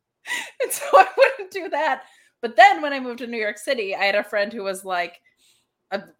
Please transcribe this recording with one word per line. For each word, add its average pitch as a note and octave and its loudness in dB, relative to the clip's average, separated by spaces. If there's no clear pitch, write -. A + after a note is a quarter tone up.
And A#4+ -4
so C#5+ -8
I C#5 8
wouldn't B4+ 2
do F#4+ -8
that. C#4+ -2
But A#3 -8
then F4+ 8
when C#4+ -4
I C4+ -6
moved B3 -10
to B3 -10
New A#3 -10
York G#3+ -4
City, A3 -4
I F#3 0
had G3+ 2
a G#3 2
friend G#3 -4
who A3 -10
was, F#3+ -6
like, F3 -4
a G3+ -6